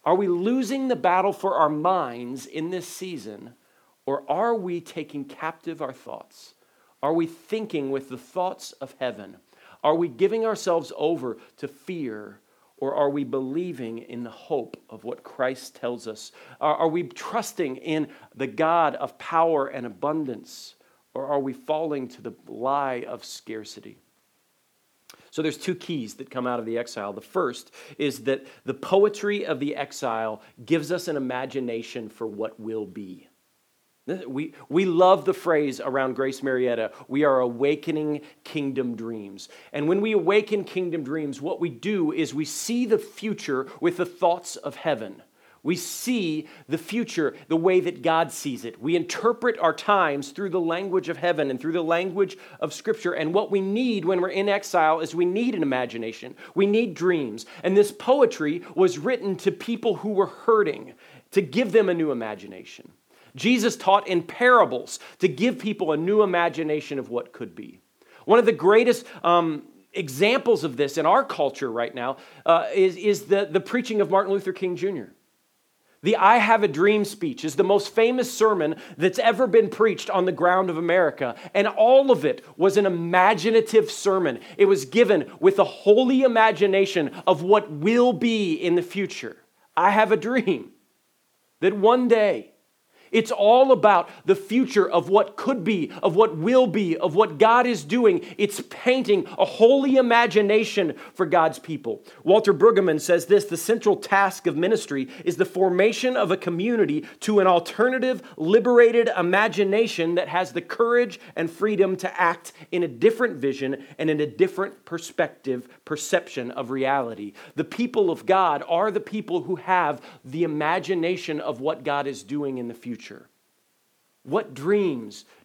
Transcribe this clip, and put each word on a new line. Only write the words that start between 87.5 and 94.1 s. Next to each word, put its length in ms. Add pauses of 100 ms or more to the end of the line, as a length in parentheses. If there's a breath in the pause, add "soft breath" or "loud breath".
will 420
be 400
in 220
the 80
future. 540 (380)
I 140
have 220
a 60
dream 540 (920)
that 140
one 320
day 440 (600 soft breath)
it's 200
all 400
about 380 (160 loud breath)